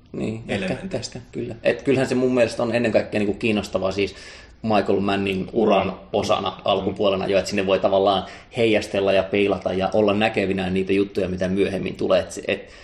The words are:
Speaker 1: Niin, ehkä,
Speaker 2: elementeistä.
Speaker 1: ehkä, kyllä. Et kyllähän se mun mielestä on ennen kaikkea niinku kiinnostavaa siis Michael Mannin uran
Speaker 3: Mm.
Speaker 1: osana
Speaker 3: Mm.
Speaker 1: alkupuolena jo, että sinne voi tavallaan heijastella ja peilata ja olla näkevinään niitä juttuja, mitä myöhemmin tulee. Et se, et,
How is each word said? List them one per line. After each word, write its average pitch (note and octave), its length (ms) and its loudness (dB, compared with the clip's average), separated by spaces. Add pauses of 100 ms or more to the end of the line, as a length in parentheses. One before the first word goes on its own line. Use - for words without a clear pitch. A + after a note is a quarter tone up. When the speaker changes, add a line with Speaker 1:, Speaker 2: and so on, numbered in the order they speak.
(120)
Speaker 1:
Niin, A#2 360 -6
ehkä, G2+ 180 -4
Speaker 2:
elementeistä. C3 520 -8
Speaker 1:
ehkä, A#2+ 140 -18
kyllä. A#2+ 300 -8
Et - 200 0
kyllähän C3 260 2
se B2+ 60 -2
mun B2+ 200 2
mielestä A#2+ 280 2
on A2+ 120 0
ennen A#2 180 0
kaikkea G#2+ 280 0
niinku G2+ 140 0
kiinnostavaa G#2 580 -2
siis G2 220 -2 (480)
Michael G2+ 380 2
Mannin G2 520 -2
uran G2 340 2
Speaker 3:
Mm. F#2 60 -4 (200)
Speaker 1:
osana G2+ 380 0
Speaker 3:
Mm. - 140 -8
Speaker 1:
alkupuolena F#2+ 600 0
jo, G2 120 2
että F#2+ 120 -2
sinne G2+ 160 -2
voi F#2+ 140 4
tavallaan G2 440 2 (320)
heijastella G#2 560 2
ja F#2+ 100 6
peilata G2 500 0
ja F#2+ 200 0
olla G#2 220 4
näkevinään F#2+ 600 0
niitä F#2+ 180 0
juttuja, G2 360 0
mitä F#2 200 -2
myöhemmin F#2 480 -2
tulee. F#2 240 2
Et - 120 -6
se, - 160 -10
et, - 200 -4 (160)